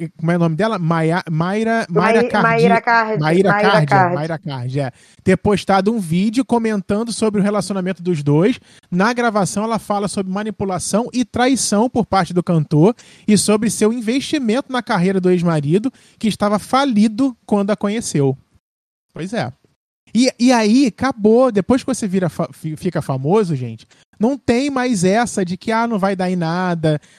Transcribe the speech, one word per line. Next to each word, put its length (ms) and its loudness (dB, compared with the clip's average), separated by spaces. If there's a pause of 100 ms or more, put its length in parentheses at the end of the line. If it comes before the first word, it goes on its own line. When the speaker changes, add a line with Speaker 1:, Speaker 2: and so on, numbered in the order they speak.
(180)
Speaker 1:
como 120 -2
é 60 2
o 20 0
nome 180 2
dela? 220 -2
Maia-, 520 0
Mayra, 580 -2
Mayra 320 2
Speaker 2:
Mai-, 80 0
Speaker 1:
Cardi. 200 0 (200)
Speaker 2:
Mayra 140 4
Cardi. 400 0
Speaker 1:
Mayra 260 2
Speaker 2:
Mayra 220 2
Speaker 1:
Cardi, 120 4
é, 40 2
Speaker 2:
Cardi. 280 2
Speaker 1:
Mayra 240 -4
Cardi, 420 -6
é. 120 -6 (320)
Ter 140 2
postado 560 0
um 40 -2
vídeo 460 0
comentando 680 -2
sobre 260 0
o 20 2
relacionamento 600 -2
dos 200 -2
dois. 380 2 (300)
Na 240 2
gravação, 500 0
ela 140 -2
fala 280 -4
sobre 240 -6
manipulação 840 -4
e 100 0
traição 640 0
por 160 0
parte 300 0
do 80 2
cantor 520 2 (320)
e 120 4
sobre 320 2
seu 240 0
investimento 760 -2
na 120 -2
carreira 360 0
do 120 2
ex-marido, 600 0 (280)
que 100 -2
estava 300 0
falido 760 0 (120)
quando 240 0
a 60 0
conheceu. 600 -2 (800)
Pois 180 -10
é. 180 -4 (640)
E, 240 2
e 140 4
aí, 360 4
acabou. 640 2
Depois 320 0
que 120 -12
você 120 -6
vira 220 -2
fa-, 240 -6
fi-, 240 -10
fica 240 -4
famoso, 560 -2
gente, 300 -10 (320)
não 200 0
tem 320 0
mais 340 -2
essa 400 0
de 120 -6
que, 140 -8
"Ah, 160 0
não 120 -2
vai 180 0
dar 140 -2
em 60 -2
nada. 640 -2 (180)